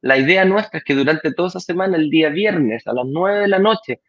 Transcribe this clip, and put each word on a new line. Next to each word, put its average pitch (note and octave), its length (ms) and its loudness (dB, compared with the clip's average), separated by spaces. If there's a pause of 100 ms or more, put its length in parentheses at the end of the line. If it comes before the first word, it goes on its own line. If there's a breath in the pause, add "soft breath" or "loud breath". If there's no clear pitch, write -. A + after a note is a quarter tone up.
la C3+ 160 2
idea F3+ 300 2
nuestra G3 320 0
es - 60 -10
que C#3+ 100 -2
durante C#3+ 400 0
toda F3 160 -2
esa F3+ 100 -10
semana, F#3 380 -2
el D#3 100 0
día D#3 220 2
viernes D#3 560 -2
a A#2 80 -4
las B2 120 -2
nueve F#3+ 340 -2
de G3+ 80 0
la G3 100 2
noche, F#3+ 500 -2